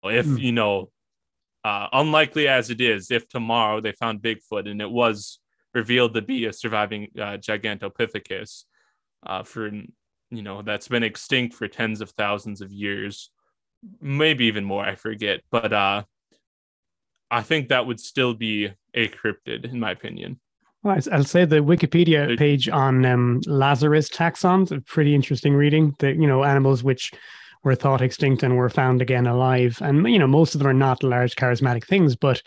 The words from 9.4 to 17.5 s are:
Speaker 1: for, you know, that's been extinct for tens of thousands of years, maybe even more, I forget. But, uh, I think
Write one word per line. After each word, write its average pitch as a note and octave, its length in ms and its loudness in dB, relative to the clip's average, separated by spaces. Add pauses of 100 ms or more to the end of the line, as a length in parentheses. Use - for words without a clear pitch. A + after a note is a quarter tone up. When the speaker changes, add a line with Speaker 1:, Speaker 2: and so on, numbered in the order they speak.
Speaker 1:
for, A2 240 -10
you - 760 -16
know, G2+ 200 -12
that's G#2 260 -8
been A#2+ 140 -2
extinct A#2 520 -4
for G#2+ 120 -10
tens A2 340 -6
of G2+ 100 -14
thousands G#2 500 -6
of G2 100 -16
years, G2+ 600 -10 (720)
maybe C#3+ 440 0
even G#2+ 200 0
more, G2 200 -6
I G2 100 -6
forget. G#2 460 -6 (100)
But, A2+ 220 -2
uh, G2+ 320 0 (1300)
I A#2 120 -2
think D3 260 -2